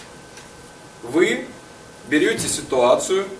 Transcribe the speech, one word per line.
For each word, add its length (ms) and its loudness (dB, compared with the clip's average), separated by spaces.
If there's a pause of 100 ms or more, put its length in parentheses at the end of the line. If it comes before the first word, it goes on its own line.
(1040)
вы 440 0 (640)
берёте 400 0
ситуацию 800 0 (140)